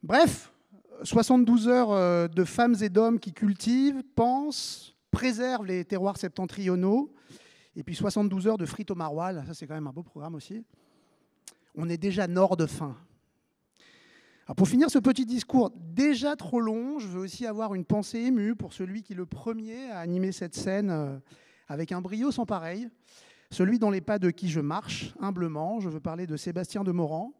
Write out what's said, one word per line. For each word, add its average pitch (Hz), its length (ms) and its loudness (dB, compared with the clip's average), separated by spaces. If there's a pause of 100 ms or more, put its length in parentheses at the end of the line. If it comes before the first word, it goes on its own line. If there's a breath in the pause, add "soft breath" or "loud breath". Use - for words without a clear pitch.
Bref, 247 500 4 (500)
soixante-douze 233 640 6
heures, 247 240 6
euh, 175 380 4
de 170 160 2
femmes 240 340 2
et 214 80 0
d'hommes 226 320 4
qui 175 140 -8
cultivent, 254 720 2 (120)
pensent, 262 800 -2 (160)
préservent 247 540 0
les 185 180 -2
terroirs 196 320 -2
septentrionaux, 185 960 0 (640 loud breath)
et - 80 -10
puis 170 120 -8
soixante-douze 202 520 0
heures 220 100 2
de 175 80 -4
frites - 260 -8
au 190 40 -4
maroilles, 165 500 -6
ça 160 80 -12
c'est 151 140 -14
quand 147 60 -12
même 156 140 -8
un 131 60 -10
beau 165 100 -12
programme 160 320 -14
aussi. 208 280 -14 (1080 soft breath)
On 165 140 -6
est 170 100 -2
déjà 185 300 0
nord 180 300 4
de 160 80 2
faim. 147 320 -8 (1500 soft breath)
Alors - 120 -10
pour 190 100 8
finir 269 240 4
ce 277 80 6
petit 247 260 4
discours 233 480 2
déjà 254 640 0
trop 240 240 -2
long, 233 400 -2
je 214 80 -8
veux 185 140 -8
aussi 196 240 -8
avoir 214 280 -6
une 180 120 -4
pensée 214 340 0
émue 233 380 0
pour 202 160 -12
celui 196 300 -8
qui, 202 100 -14
le 180 120 -6
premier, 226 640 -10
a 196 100 -10
animé 180 340 -2
cette 175 200 -8
scène, 196 360 -2
euh, 147 280 -2 (520 soft breath)
avec 156 240 -6
un 180 80 -4
brio 214 280 -2
sans 240 160 -2
pareil, 190 440 -6 (640 soft breath)
celui 202 280 2
dans 214 100 4
les 190 120 0
pas 208 180 -2
de 180 120 4
qui 175 180 -4
je 156 100 0
marche, - 640 -6
humblement. 175 580 -4
Je 196 80 -4
veux 156 140 -6
parler 170 260 -6
de 151 80 -4
Sébastien 175 480 -6
Demorand 175 560 -2